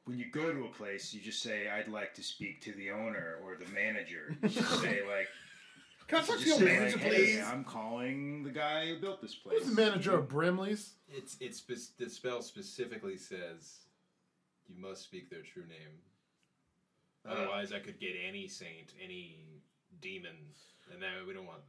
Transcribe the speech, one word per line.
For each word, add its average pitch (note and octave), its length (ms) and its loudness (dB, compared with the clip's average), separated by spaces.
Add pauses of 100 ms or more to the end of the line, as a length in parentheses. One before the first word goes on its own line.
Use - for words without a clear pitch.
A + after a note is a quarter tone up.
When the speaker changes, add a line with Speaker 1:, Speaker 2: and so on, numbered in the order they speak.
Speaker 1:
when B2 120 -4
you A#2+ 140 -4
go D#3 220 0
to C3 120 -2
a G#2+ 40 -8
place, G2 440 -8
you G#2+ 80 -10
just G#2+ 200 -4
say, G#2 280 -2
"I'd G#2+ 200 -2
like G#2 260 -4
to G2+ 80 -10
speak - 380 -6
to G#2+ 120 -8
the G2 180 -6
owner G#2 520 -2
or F#2 140 -8
the F2+ 160 -10
manager." - 680 0
You G#3+ 80 6
just A#3+ 320 2
say, - 260 2
like, E2 200 0 (400)
Speaker 2:
<laughs> - 400 -20
"Can E4 120 6
I - 20 8
talk A4 180 2
Speaker 1:
you - 40 0
Speaker 2:
to D4 60 4
your D4 100 10
Speaker 1:
just - 0 -
say, F#3 60 12 (140)
Speaker 2:
manager, - 180 4
Speaker 1:
like, - 80 0
"Hey, G#3 100 4
Speaker 2:
please?" A2 300 8
Speaker 1:
I'm B2+ 200 -2
calling C3 800 -4
the C3+ 80 -6
guy D3+ 360 0
who E3 120 -4
built F#3+ 220 -4
this - 140 -8
place." - 240 0
Speaker 3:
Who's A#3+ 160 4
the A3 60 10
manager G3 340 6
of C#3+ 140 2
Brimley's? F#3 640 2 (160)
Speaker 4:
It's, - 320 -10
it's - 160 -8
spe-, - 400 -10
the A#2 120 -4
spell B2 320 -4
specifically G2 760 -6
says F2 640 -12 (880)
you F2+ 120 -16
must F#2+ 220 -8
speak F2+ 260 -12
their E2+ 120 -12
true - 260 -14
name. D#2 320 -18 (1300)
Speaker 1:
Uh. A2 60 -8
Speaker 4:
Otherwise, G2+ 400 -2
I G2+ 60 -6
could F2+ 200 -12
get F#2 160 -6 (100)
any F#2+ 220 -8
saint, - 460 -14 (100)
any F2 340 -14 (640)
demon, E3 340 -12 (580)
and F#3 80 -16
that, F#3+ 80 -4 (180)
we G3 60 -8
don't F#3 120 -10
want D#3+ 240 -14